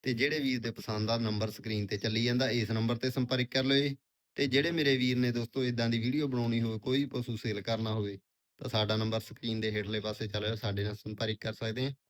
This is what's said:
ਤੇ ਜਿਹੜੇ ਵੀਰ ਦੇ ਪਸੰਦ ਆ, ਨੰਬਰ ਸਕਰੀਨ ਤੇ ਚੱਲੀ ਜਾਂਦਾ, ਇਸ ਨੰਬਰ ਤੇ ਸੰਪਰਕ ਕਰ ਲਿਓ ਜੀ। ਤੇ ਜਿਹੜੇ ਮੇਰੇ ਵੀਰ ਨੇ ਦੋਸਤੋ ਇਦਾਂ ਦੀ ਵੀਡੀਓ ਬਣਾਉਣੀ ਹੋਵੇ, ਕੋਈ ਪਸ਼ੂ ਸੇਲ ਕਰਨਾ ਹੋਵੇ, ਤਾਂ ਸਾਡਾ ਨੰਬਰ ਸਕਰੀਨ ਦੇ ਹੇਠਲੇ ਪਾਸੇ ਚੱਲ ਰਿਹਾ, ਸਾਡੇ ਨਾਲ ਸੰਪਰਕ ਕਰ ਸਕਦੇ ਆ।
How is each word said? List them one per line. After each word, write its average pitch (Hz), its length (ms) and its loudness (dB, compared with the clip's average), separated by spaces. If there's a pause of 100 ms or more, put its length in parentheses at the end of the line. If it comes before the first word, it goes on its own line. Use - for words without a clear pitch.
ਤੇ 127 120 0
ਜਿਹੜੇ 143 240 0
ਵੀਰ 131 220 0
ਦੇ 117 100 -4
ਪਸੰਦ 107 400 -4
ਆ, 117 80 2
ਨੰਬਰ 107 320 0
ਸਕਰੀਨ 104 360 -4
ਤੇ 101 120 -4
ਚੱਲੀ 113 260 0
ਜਾਂਦਾ, 123 260 2
ਇਸ 113 200 0
ਨੰਬਰ 113 260 2
ਤੇ 127 140 0
ਸੰਪਰਕ 127 400 0
ਕਰ 131 140 2
ਲਿਓ 139 240 4
ਜੀ। 139 80 -4 (380)
ਤੇ 143 120 2
ਜਿਹੜੇ 139 240 4
ਮੇਰੇ 143 260 4
ਵੀਰ 127 220 2
ਨੇ 123 140 4
ਦੋਸਤੋ 120 320 0
ਇਦਾਂ 120 240 2
ਦੀ 117 100 2
ਵੀਡੀਓ 139 300 2
ਬਣਾਉਣੀ 117 320 2
ਹੋਵੇ, 113 180 0
ਕੋਈ 135 260 2
ਪਸ਼ੂ 120 320 -4
ਸੇਲ 104 240 -2
ਕਰਨਾ 113 320 -2
ਹੋਵੇ, 101 260 -2 (420)
ਤਾਂ - 80 -6
ਸਾਡਾ 107 280 2
ਨੰਬਰ 110 240 0
ਸਕਰੀਨ 110 400 -6
ਦੇ 110 120 0
ਹੇਠਲੇ 107 280 -2
ਪਾਸੇ 107 280 -4
ਚੱਲ 104 140 -4
ਰਿਹਾ, 107 120 -2
ਸਾਡੇ 101 300 -4
ਨਾਲ 104 100 -4
ਸੰਪਰਕ 107 460 -4
ਕਰ 110 120 -4
ਸਕਦੇ 117 340 -2
ਆ। 139 80 -4 (160)